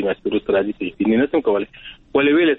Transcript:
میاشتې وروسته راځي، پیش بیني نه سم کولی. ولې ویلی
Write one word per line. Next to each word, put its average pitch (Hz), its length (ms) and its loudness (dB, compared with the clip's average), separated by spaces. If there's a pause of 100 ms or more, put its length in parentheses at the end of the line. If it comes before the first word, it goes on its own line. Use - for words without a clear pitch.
میاشتې 95 220 -4
وروسته 104 280 -2
راځي، 98 240 -2
پیش 92 180 -6
بیني 110 240 0
نه 143 100 0
سم 160 140 -2
کولی. 101 220 0 (480)
ولې 143 220 4
ویلی 165 220 2